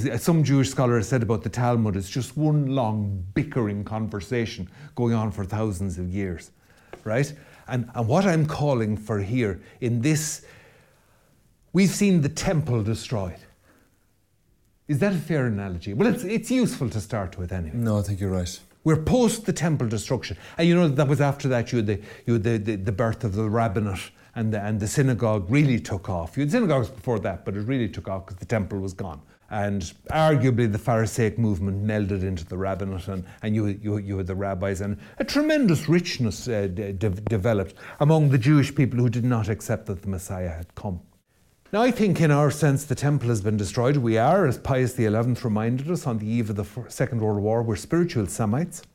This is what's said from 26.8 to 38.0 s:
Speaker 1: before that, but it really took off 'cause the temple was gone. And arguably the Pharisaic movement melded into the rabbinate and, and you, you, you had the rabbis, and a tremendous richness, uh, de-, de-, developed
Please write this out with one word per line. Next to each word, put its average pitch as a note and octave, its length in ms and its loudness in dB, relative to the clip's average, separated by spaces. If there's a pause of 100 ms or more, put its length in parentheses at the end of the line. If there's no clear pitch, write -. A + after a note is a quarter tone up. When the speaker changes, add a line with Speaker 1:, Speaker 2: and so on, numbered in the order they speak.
Speaker 1:
before A#2 300 -4
that, F#2 260 -6
but G2 100 -6
it G#2 60 -6
really A#2+ 260 -2
took - 220 -10
off F#2+ 160 -8
'cause G2 100 -16
the - 100 -12
temple G2+ 340 -2
was F#2+ 120 -6
gone. E2 300 -10 (280)
And G2+ 320 -2 (280)
arguably C3 600 4
the G#2 80 0
Pharisaic A2+ 640 0
movement G2 480 0
melded G#2 360 0
into F#2 200 -4
the F#2 140 -10
rabbinate F#2+ 500 -4
and, F#2 160 -6 (200)
and G#2+ 120 0
you, G#2+ 120 0
you, G#2 280 -4
you G2+ 220 -4
had F#2 100 -2
the F#2+ 80 -4
rabbis, G2 460 -2
and G2+ 160 -4 (220)
a - 40 0
tremendous D4 640 2
richness, D3+ 600 0
uh, G#2 180 0
de-, G2 240 -4
de-, G2 180 0 (280)
developed G2 380 0 (260)